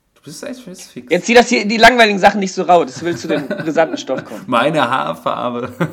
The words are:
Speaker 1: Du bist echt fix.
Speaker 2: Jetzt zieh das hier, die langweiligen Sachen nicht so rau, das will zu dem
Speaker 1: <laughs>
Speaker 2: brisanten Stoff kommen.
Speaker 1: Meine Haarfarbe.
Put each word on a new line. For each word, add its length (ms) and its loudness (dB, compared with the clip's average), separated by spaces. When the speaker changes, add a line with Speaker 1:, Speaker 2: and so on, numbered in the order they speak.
Speaker 1:
Du 80 -20
bist 220 -18
echt 160 -12
fix. 340 -20
Speaker 2:
Jetzt 320 -4
zieh 80 2
das 140 6
hier, 180 0
die 100 -2
langweiligen 420 6
Sachen 220 2
nicht 140 -4
so 80 -2
rau, 220 4
das 200 -10
will 120 -4
zu 120 -10
dem 200 -2
Speaker 1:
<laughs> 0 -
Speaker 2:
brisanten 500 -2
Stoff 260 -6
kommen. 220 -16
Speaker 1:
Meine 420 2
Haarfarbe. 840 -4